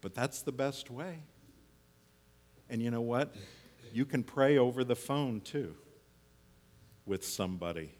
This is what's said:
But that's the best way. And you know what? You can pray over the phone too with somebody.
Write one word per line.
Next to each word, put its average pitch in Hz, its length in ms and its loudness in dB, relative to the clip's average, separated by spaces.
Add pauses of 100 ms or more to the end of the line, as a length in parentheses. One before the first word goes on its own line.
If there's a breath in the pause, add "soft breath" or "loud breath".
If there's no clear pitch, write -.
But 95 120 -8
that's - 280 -2
the - 100 -4
best 135 400 -4
way. 160 280 -10 (1500)
And 117 120 -2
you 117 100 0
know 117 100 0
what? 120 320 0 (600 loud breath)
You 120 120 2
can 135 180 0
pray 139 340 6
over 123 260 4
the 123 120 2
phone 139 460 0
too 107 340 -6 (1300)
with 95 200 -2
somebody. 85 760 -4